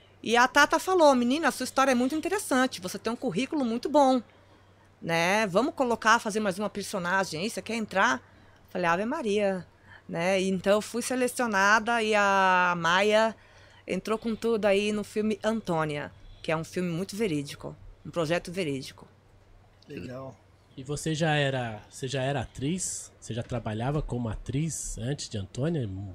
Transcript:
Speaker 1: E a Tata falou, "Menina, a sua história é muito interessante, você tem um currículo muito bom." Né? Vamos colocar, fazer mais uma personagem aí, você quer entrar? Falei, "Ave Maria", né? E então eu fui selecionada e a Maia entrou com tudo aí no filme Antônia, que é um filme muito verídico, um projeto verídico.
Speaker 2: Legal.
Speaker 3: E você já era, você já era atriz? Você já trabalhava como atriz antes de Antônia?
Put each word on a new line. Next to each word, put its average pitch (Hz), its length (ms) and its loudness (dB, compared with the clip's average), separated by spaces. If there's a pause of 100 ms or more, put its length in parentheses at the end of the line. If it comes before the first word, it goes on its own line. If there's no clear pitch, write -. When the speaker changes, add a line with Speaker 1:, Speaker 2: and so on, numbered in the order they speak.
(220)
Speaker 1:
E 226 160 0
a 247 100 6
Tata 302 320 4
falou, 330 340 6
"Menina, 254 360 2
a - 20 -2
sua - 140 -6
história 269 260 2
é 247 40 4
muito 262 200 0
interessante, 302 640 -2
você 185 180 -8
tem 220 140 -4
um 240 60 -4
currículo 262 480 -2
muito 233 240 -4
bom." 262 320 6 (840)
Né? 175 440 2
Vamos 220 280 2
colocar, 233 420 4
fazer 214 220 -2
mais 196 180 -2
uma 208 120 -4
personagem 180 720 -4
aí, 214 80 -2
você 196 120 -8
quer 220 140 -8
entrar? 226 460 2 (480)
Falei, 180 180 -2
"Ave 175 180 2
Maria", 208 640 -2 (420)
né? 185 320 0
E 190 80 0
então 190 240 2
eu 214 80 4
fui 233 200 -6
selecionada 233 1000 2
e 214 140 2
a 190 640 4
Maia 208 580 4 (500)
entrou 202 320 -4
com 226 180 -4
tudo 226 300 0
aí 208 280 4
no 214 100 -2
filme 214 400 -2
Antônia, 160 680 -2 (300)
que - 100 -4
é 156 60 2
um 160 60 -4
filme 180 260 -4
muito 180 280 -6
verídico, 151 580 -4 (300)
um 151 40 -14
projeto 170 420 -2
verídico. 147 540 -6 (800)
Speaker 2:
Legal. 131 480 -12 (400)
Speaker 3:
E 135 80 -14
você 147 300 -4
já 151 220 0
era, 127 540 -2
você - 180 -10
já 127 160 -2
era 139 180 -2
atriz? - 760 -6
Você - 140 -12
já 113 100 -6
trabalhava 120 580 -4
como 123 260 -4
atriz 135 680 -6
antes 127 320 -6
de 113 80 -8
Antônia? 127 500 -4 (280)